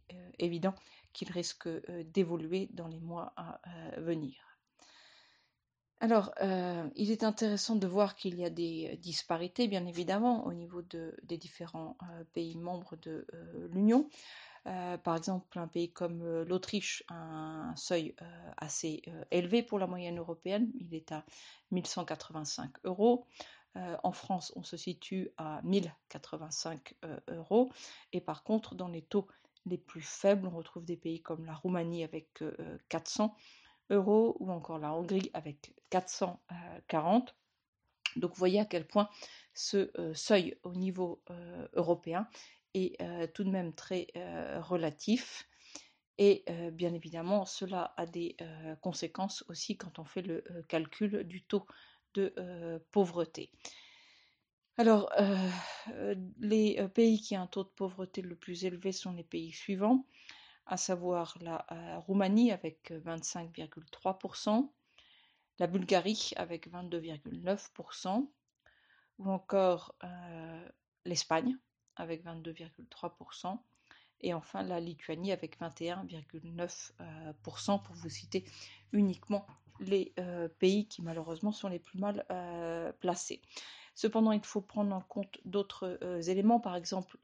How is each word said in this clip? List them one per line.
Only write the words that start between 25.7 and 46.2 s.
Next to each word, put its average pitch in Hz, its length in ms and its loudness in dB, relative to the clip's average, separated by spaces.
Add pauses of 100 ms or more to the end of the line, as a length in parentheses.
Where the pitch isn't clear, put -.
quatre-vingt-cinq, 156 840 -8 (120)
euh, 160 120 -8 (120)
euros. 208 420 4 (400)
Et 185 80 -2
par - 240 -6
contre, 214 320 0
dans 180 140 -6
les 165 120 -8
taux 196 280 0 (360)
les 180 120 -2
plus - 260 -14
faibles, 196 420 4
on 170 120 -6
retrouve 165 260 -10
des 170 140 -6
pays 165 240 -4
comme 160 240 -8
la 160 100 -8
Roumanie 170 480 0
avec, 160 380 -8
euh, 160 360 -6 (120)
quatre 160 180 -2
cents 214 260 2 (580)
euros 202 480 6
ou 185 120 -4
encore 165 280 -6
la 151 140 -2
Hongrie 175 420 0
avec 156 400 -10 (160)
quatre 185 180 2
cent 180 320 -2 (460)
quarante. 180 480 4 (800)
Donc 175 160 0
vous 180 80 -14
voyez 185 200 6
à 208 60 4
quel 175 220 -2
point 208 240 4 (420)
ce, - 460 0
euh, 165 160 -2
seuil 185 480 4
au 180 100 -10
niveau, 180 560 -2
euh, 175 440 -12
européen 175 540 2 (460)
est, 185 260 0
euh, 170 320 -4
tout - 120 -4
de 190 80 2
même 180 240 0
très, - 400 -4
euh, 170 440 -6
relatif. 170 880 0 (720)
Et, 202 320 8